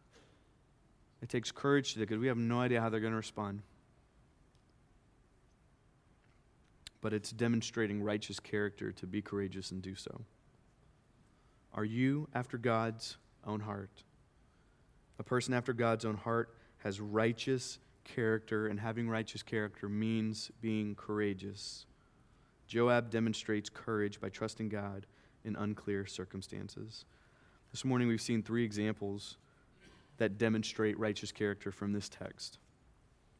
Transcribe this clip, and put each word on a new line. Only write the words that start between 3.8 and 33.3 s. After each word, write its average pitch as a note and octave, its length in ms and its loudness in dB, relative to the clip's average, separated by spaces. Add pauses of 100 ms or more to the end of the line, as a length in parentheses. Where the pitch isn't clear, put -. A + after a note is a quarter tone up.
But G#2+ 140 0
it's G#2 180 0
demonstrating A2+ 680 2
righteous G#2 380 -2
character G#2 520 -2
to F#2 140 -10
be G2+ 160 -2
courageous G2 480 -4
and F#2 140 -6
do F#2+ 100 -6
so. - 320 -10 (1500)
Are G#2+ 120 0
you C3+ 480 2
after B2 240 -2
God's A2+ 600 2 (260)
own G#2+ 160 -2
heart? G2+ 440 -8 (1160)
A G#2+ 40 -6
person B2 300 0
after B2 200 2
God's A2+ 320 2
own G#2+ 120 -2
heart A#2 380 -2 (240)
has G2+ 200 -4
righteous A#2 800 2 (260)
character, A2 640 0
and G#2 140 -2
having A2+ 280 -2
righteous A2 360 -2
character G#2+ 440 -2
means A2 720 0
being G#2+ 360 0
courageous. G2+ 880 -4 (800)
Joab A#2+ 460 6
demonstrates A2 580 0
courage G#2 500 -2
by G#2+ 100 -4
trusting A2 400 -4
God G2+ 360 -6 (380)
in G#2+ 120 -4
unclear G2+ 520 -2
circumstances. G2 1000 -10 (640)
This - 160 -6
morning B2 220 6
we've A2+ 120 4
seen A2+ 220 2
three A#2 220 2
examples G#2 760 -2 (800)
that G#2+ 220 2
demonstrate A2 580 2
righteous G#2+ 340 -2
character G2+ 400 -2
from G2+ 220 -2
this G2+ 160 -2
text. - 480 -12 (840)